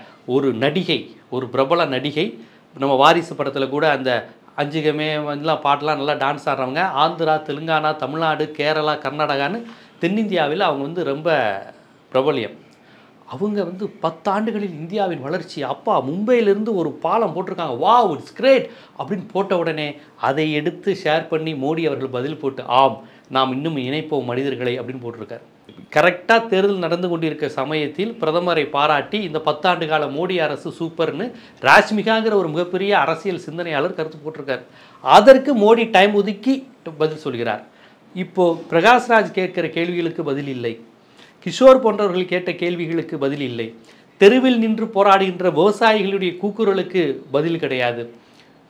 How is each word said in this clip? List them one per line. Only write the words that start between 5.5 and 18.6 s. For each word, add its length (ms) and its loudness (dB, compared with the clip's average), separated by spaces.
பாட்டெலாம் 400 0
நல்லா 80 0
dance 360 -2
ஆடுறவங்க, 540 -2
ஆந்திரா, 400 0
தெலுங்கானா, 540 -2
தமிழ்நாடு, 600 -2
கேரளா, 420 0
கர்நாடகான்னு 640 -4
தென்னிந்தியாவில் 600 -2
அவங்க 220 -2
வந்து 220 -6
ரொம்ப 540 0
பிரபல்யம். 500 -2
அவங்க 380 -4
வந்து, 240 -8
"பத்து 420 -4
ஆண்டுகளில் 480 -4
இந்தியாவின் 440 -4
வளர்ச்சி, 400 -8
அப்பா 400 -2
மும்பையிலிருந்து 720 0
ஒரு 180 -2
பாலம் 440 -2
போட்டிருக்காங்க, 460 -6
wow, 340 4
it's 240 -14
great" 300 4